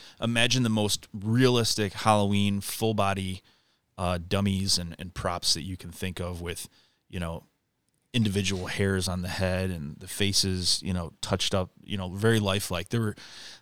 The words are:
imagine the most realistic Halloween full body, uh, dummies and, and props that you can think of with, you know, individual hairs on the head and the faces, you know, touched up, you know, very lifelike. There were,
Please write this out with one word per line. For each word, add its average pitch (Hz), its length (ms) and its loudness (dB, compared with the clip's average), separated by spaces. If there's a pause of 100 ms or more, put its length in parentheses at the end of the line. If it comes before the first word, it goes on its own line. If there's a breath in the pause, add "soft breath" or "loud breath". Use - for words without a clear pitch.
(180 loud breath)
imagine 117 440 2
the 117 60 2
most 107 440 0
realistic 113 800 2
Halloween 101 640 4
full 110 340 -2
body, 98 480 -2 (560)
uh, 90 200 0 (100)
dummies 98 500 2
and, 85 220 -8
and 90 140 -12
props - 400 -2
that 82 100 -4
you 92 140 -8
can 85 140 -14
think 92 280 -6
of 87 220 -6
with, 87 260 -8 (400)
you 87 120 -8
know, 82 240 -6 (680)
individual 98 540 2
hairs 95 420 0
on 90 120 -2
the 90 60 -4
head 92 420 0
and 76 300 -6
the 90 80 -16
faces, 95 760 0
you 87 100 -2
know, 87 180 -4 (100)
touched - 320 0
up, 92 160 0 (140)
you - 140 -6
know, 92 120 -6
very 110 300 4
lifelike. 95 500 0
There 117 120 0
were, 107 140 -2 (460 loud breath)